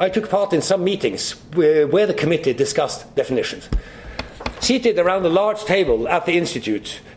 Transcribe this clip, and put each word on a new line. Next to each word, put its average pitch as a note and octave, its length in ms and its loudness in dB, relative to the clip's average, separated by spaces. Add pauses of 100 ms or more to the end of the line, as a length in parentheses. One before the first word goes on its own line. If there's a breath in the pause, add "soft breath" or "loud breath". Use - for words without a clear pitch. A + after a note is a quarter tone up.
I F#3 80 2
took G#3+ 200 -2
part G3 220 0
in D#3+ 100 2
some F#3 220 0
meetings A#2+ 480 -2 (220)
where, D3+ 340 4
where G3 180 4
the F#3 80 0
committee D3+ 380 0
discussed C#3 640 -2
definitions. - 540 -2 (880 loud breath)
Seated A#3+ 400 2
around F#3 260 2
a E3 40 2
large G#3 340 2
table C#3 460 2
at E3 160 0
the F3 120 2
Institute, A#2 600 -4 (180 loud breath)